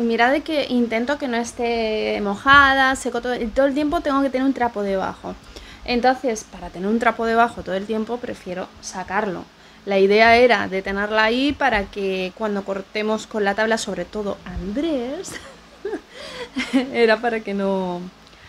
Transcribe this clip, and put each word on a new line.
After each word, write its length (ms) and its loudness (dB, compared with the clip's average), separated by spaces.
mirad 320 4
de 100 2
que 260 -2
intento 500 0
que 100 -6
no 80 -2
esté 840 -2
mojada, 720 6
seco 240 -4
todo, 160 -2
y 100 -4
todo 200 2
el 80 2
tiempo 260 0
tengo 220 2
que 80 2
tener 160 0
un 80 2
trapo 280 -2
debajo. 520 -4
Entonces, 600 0
para 260 -14
tener 180 -4
un 100 2
trapo 280 0
debajo 360 2
todo 140 -6
el 100 -4
tiempo, 320 -4
prefiero 480 -10
sacarlo. 640 -6
La 120 0
idea 400 6
era 280 4
de 160 -4
tenerla 420 0
ahí 280 2
para 320 0
que 520 -4
cuando 280 -4
cortemos 640 -4
con 180 -2
la 100 0
tabla, 240 0
sobre 280 -6
todo 380 -6
Andrés, 880 -4
<laughs> 80 -6
era 280 4
para 200 -2
que 140 -6
no 460 -2